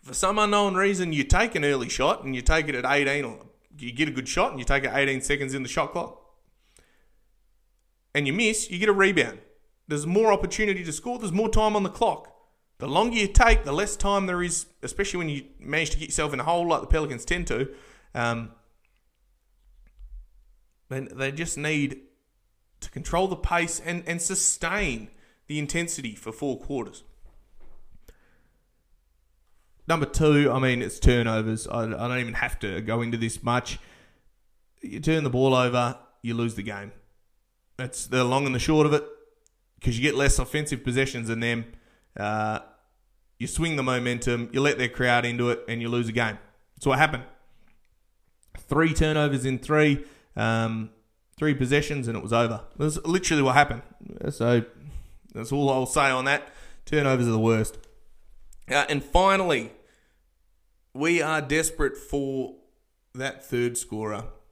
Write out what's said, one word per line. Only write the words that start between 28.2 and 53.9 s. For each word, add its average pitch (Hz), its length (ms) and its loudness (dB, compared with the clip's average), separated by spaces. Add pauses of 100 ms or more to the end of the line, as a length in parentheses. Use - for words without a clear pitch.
Number 160 200 2
two, 147 460 6
I 131 80 2
mean, 123 220 2
it's 104 180 -6
turnovers. 113 680 4
I, 117 160 -4
I 110 40 -2
don't 120 340 -4
even 113 140 -6
have - 260 -2
to 98 200 -4
go 113 220 -2
into 117 160 -4
this 113 240 -4
much. 120 380 -2 (1000)
You - 200 -12
turn 156 240 0
the 131 60 0
ball 131 220 4
over, 123 460 2 (240)
you 117 120 -4
lose 117 200 -2
the 101 80 -8
game. 101 300 -10 (840)
That's - 300 -8
the 127 180 2
long 135 220 2
and 127 80 -2
the 120 60 -2
short 151 260 4
of 147 60 4
it, 147 120 2 (800)
'cause 117 140 0
you 120 60 -2
get 143 120 2
less 135 240 4
offensive 143 460 -4
possessions 123 440 -2
than 113 120 -2
them. 117 320 -2 (440)
Uh, 107 440 -4 (800)
you 120 80 -6
swing 160 300 -4
the 139 60 -2
momentum, 123 720 -2
you 131 80 0
let 143 180 2
their 123 100 0
crowd 120 360 2
into 120 260 0
it, 117 160 -4
and 117 140 -6
you 117 80 -6
lose 120 200 -2
a 113 40 -6
game. 110 260 -2 (380)
That's - 100 -6
what 131 120 2
happened. 151 260 2 (1300)
Three 156 360 2
turnovers 147 500 2
in 131 140 -2
three, 151 460 4 (320)
um, 113 540 0 (460)
three 151 180 0
possessions, 139 520 0
and 117 100 -4
it 92 60 -8
was 110 120 -2
over. 117 280 2 (140)
That's 151 220 -2
literally 165 440 2
what 131 120 4
happened. 120 280 4 (480)